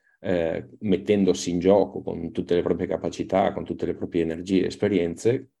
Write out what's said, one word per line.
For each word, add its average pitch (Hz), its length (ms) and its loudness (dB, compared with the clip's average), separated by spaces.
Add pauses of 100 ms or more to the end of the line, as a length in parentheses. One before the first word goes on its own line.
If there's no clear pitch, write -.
(200)
eh, 82 480 -2 (120)
mettendosi 98 720 2
in 87 100 0
gioco 90 420 4
con 85 300 -8
tutte 85 240 -2
le 87 60 4
proprie 87 260 0
capacità, 87 640 0
con 82 140 -8
tutte - 220 -6
le 82 80 -4
proprie 85 260 -2
energie 90 420 0
e 87 40 0
esperienze 98 840 0 (100)